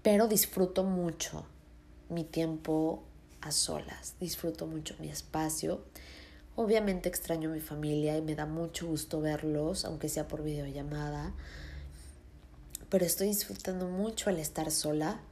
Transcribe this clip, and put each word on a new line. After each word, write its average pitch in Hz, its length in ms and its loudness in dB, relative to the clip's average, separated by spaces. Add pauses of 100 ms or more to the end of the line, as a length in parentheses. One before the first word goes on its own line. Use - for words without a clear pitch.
pero 214 260 8
disfruto 190 560 4
mucho 170 600 0 (640)
mi 170 140 -2
tiempo 160 800 2 (380)
a 151 100 -6
solas, - 680 -2
disfruto 165 480 -4
mucho 156 320 -6
mi 156 100 -8
espacio. 156 720 -2 (720)
Obviamente 208 540 4
extraño 160 400 -2
a 160 40 -2
mi 156 80 -4
familia 151 540 0
y 156 60 2
me 156 140 0
da 151 100 -2
mucho 165 420 -4
gusto 156 340 0
verlos, 156 640 2
aunque 156 220 -4
sea 151 200 -2
por 156 160 -4
videollamada, 147 920 -2 (1600)
pero 185 160 6
estoy 196 220 2
disfrutando 190 600 -2
mucho 202 420 0
el 180 80 4
estar 156 320 -2
sola 156 500 2 (120)